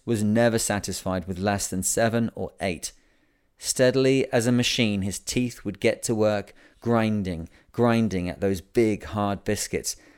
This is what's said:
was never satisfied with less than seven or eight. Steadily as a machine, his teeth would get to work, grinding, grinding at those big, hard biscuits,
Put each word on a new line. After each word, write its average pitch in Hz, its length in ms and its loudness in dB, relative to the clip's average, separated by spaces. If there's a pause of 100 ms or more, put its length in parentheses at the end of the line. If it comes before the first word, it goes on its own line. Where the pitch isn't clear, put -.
was 113 180 0
never 113 340 4
satisfied 95 680 -4
with 95 100 -6
less 101 300 0
than 92 160 -4
seven 113 500 0
or - 260 -10
eight. 87 320 -6 (680)
Steadily 131 760 2
as 117 140 2
a 123 40 4
machine, 120 500 2
his 95 180 -6
teeth - 440 -4
would 101 160 -6
get - 240 2
to 120 120 0
work, 107 380 0 (280)
grinding, 104 680 0 (240)
grinding 113 560 2
at 87 140 -6
those 98 180 0
big, 110 460 0
hard 101 380 -2
biscuits, - 520 -4 (220)